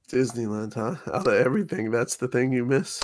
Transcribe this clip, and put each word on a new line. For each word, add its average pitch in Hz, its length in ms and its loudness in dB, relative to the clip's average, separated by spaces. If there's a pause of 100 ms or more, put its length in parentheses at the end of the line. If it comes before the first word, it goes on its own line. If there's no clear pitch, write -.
Disneyland, 110 680 -2
huh? 117 200 -2 (180)
Out 190 140 0
of 110 60 4
everything, 123 580 2
that's 117 260 0
the 127 100 -4
thing 127 260 2
you 123 120 2
miss? - 380 0